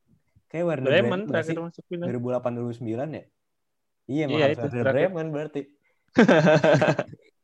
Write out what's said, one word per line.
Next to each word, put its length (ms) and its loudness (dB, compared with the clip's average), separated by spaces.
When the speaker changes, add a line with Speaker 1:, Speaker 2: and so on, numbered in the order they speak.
Speaker 1:
Kayak 160 -4
Werder 240 -2
Speaker 2:
Bremen 80 6
Speaker 1:
Bremen 240 0
nggak 80 -8
Speaker 2:
terakhir 260 -4
Speaker 1:
sih? 140 -8
Speaker 2:
masuk 160 -20
final. 180 -8
Speaker 1:
Dua 140 -4
ribu 100 -6
delapan, 240 -4
dua 140 -6
ribu 80 -8
sembilan 340 -8
ya? 140 -12
Iya, 240 -4
Speaker 2:
Iya, 160 0
Speaker 1:
harus 160 2
Speaker 2:
itu 80 -4
Speaker 1:
Werder 160 -2
Speaker 2:
terakhir. 100 2
Speaker 1:
Bremen 240 -6
berarti. 280 -8
Speaker 2:
<laughs> 1080 4